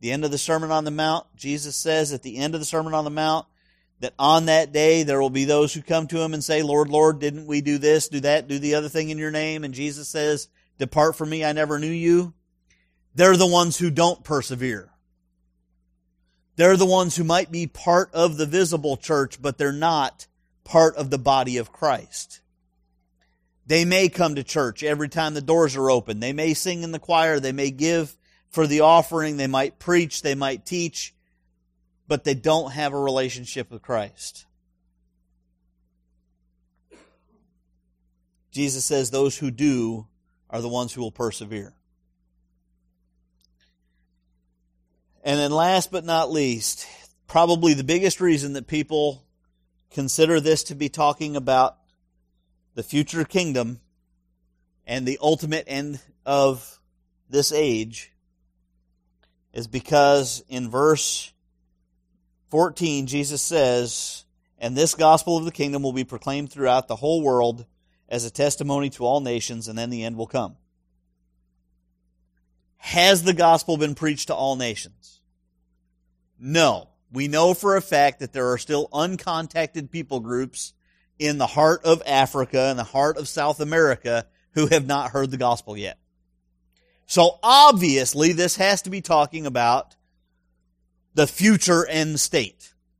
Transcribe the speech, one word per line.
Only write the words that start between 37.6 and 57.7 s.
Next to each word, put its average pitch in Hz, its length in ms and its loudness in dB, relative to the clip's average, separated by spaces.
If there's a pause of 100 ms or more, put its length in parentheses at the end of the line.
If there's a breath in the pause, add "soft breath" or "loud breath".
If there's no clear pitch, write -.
Jesus 135 360 -4
says 135 240 -2
those 135 260 0
who 139 140 -6
do 117 580 -2 (400)
are 117 140 -8
the 120 80 -6
ones 123 240 -6
who 127 80 -10
will 113 100 -8
persevere. 107 600 -8 (3500)
And 139 160 0
then 143 120 0
last 175 400 0
but 175 160 -6
not 165 260 0
least, 131 540 -2 (400 loud breath)
probably 170 480 4
the 135 100 -4
biggest 175 340 0
reason 147 360 0
that 131 120 -10
people 147 600 -4 (640)
consider 160 500 2
this 151 240 2
to - 100 -14
be 143 140 -4
talking 147 480 -2
about 131 400 2 (960)
the 117 80 -8
future 151 420 -2
kingdom 127 560 -2 (1080)
and 127 200 -6
the 135 140 -2
ultimate 156 460 0
end 139 340 -8 (240)
of 135 560 0 (480)
this 139 240 0
age 117 600 -2 (1400)